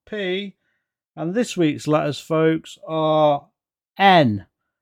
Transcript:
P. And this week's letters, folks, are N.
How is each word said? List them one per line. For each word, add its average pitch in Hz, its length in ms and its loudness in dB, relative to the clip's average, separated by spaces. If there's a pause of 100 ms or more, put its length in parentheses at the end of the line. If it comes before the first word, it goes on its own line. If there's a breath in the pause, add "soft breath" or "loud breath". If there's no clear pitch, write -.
P. 196 520 -8 (580)
And 156 180 -8
this 233 240 -4
week's 151 300 -2
letters, 147 320 -2
folks, 160 680 -2
are 156 600 0 (500)
N. 151 500 4 (360)